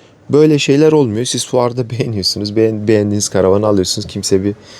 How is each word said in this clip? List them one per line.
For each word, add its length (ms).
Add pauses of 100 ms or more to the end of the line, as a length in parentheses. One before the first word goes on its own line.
(320)
böyle 260
şeyler 340
olmuyor. 320
Siz 220
fuarda 440
<laughs> 0
beğeniyorsunuz. 640
Beğen-, 320
beğendiğiniz 400
karavanı 380
alıyorsunuz. 420
Kimse 360
bir 100 (260)